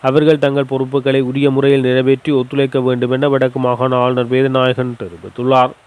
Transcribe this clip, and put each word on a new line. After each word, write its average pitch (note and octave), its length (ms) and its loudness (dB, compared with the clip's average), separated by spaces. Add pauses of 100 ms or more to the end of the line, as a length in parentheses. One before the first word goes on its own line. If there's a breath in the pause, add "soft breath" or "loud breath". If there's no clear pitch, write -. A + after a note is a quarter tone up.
அவர்கள் D3+ 380 4
தங்கள் C#3 260 0
பொறுப்புகளை C3+ 480 -2 (100)
உரிய C#3 260 0
முறையில் C#3 320 2
நிறைவேற்றி C3 520 0
ஒத்துழைக்க C3+ 480 -2
வேண்டும் B2 300 -2
என C#3+ 160 0
வடக்கு C3 320 0
மாகாண B2 280 0 (120)
ஆளுநர் B2 260 -2
வேதநாயகன் B2+ 720 0
தெரிவித்துள்ளார். A#2+ 720 -2 (120)